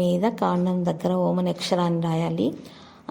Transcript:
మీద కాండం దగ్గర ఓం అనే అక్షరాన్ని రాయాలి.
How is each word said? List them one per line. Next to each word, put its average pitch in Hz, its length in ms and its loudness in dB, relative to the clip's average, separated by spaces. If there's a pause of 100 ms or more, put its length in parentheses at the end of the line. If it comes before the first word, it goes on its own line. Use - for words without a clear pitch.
మీద 180 240 2 (160)
కాండం 180 360 2 (120)
దగ్గర 165 220 0 (160)
ఓం 175 140 2
అనే 180 160 0
అక్షరాన్ని 175 520 0
రాయాలి. 165 380 0 (640)